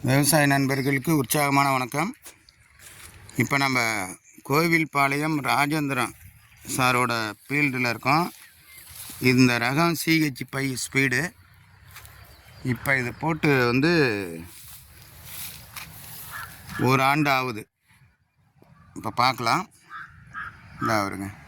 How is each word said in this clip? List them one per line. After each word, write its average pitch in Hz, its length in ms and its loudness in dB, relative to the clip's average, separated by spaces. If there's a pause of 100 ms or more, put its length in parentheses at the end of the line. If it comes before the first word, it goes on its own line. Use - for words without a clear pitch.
விவசாய 143 440 4
நண்பர்களுக்கு 139 600 0 (100)
உற்சாகமான 139 520 2
வணக்கம். 139 380 -2 (1300)
இப்ப 139 220 0
நம்ம 131 160 0 (680)
கோவில்பாளையம் 151 880 0 (140)
ராஜேந்திரன் 139 640 0 (640)
சாரோட 127 360 2 (300)
ஃபீல்டுல 131 500 0
இருக்கோம். 135 340 0 (1040)
இந்த 123 320 6
ரகம் 156 380 2
சி 165 200 2
ஹெச் 143 200 -2 (100)
ஃபைவ் 135 200 -4 (120)
ஸ்பீடு. 135 360 0 (1500)
இப்ப 135 300 0
இது 120 100 -4 (120)
போட்டு 156 260 0 (220)
வந்து 135 200 4 (3000)
ஒரு 131 200 4
ஆண்டு 147 280 2
ஆகுது. 123 260 -4 (1400)
இப்ப 110 120 -6 (100)
பார்க்கலாம். 123 440 2 (1120)
இந்தா 110 240 0
வருங்க. 98 240 -6 (200)